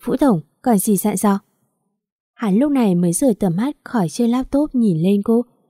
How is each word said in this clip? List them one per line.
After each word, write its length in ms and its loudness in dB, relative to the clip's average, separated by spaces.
Vũ 140 -2
Tổng, 220 2
còn 160 2
gì 200 0
dặn 200 -2
dò?" 220 0
Hắn 220 -2
lúc 160 2
này 240 2
mới 180 0
rời 200 2
tầm 220 -2
mắt 280 -4
khỏi 260 -4
chiếc 180 -2
laptop 480 -2
nhìn 220 0
lên 260 0
cô, 220 0